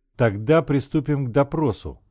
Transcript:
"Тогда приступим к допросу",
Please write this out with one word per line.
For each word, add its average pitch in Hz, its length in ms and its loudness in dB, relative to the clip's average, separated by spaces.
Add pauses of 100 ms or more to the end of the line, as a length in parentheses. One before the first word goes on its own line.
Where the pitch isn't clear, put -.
(160)
"Тогда 117 460 2
приступим 143 640 -2
к 117 60 -6
допросу", 139 680 -2 (120)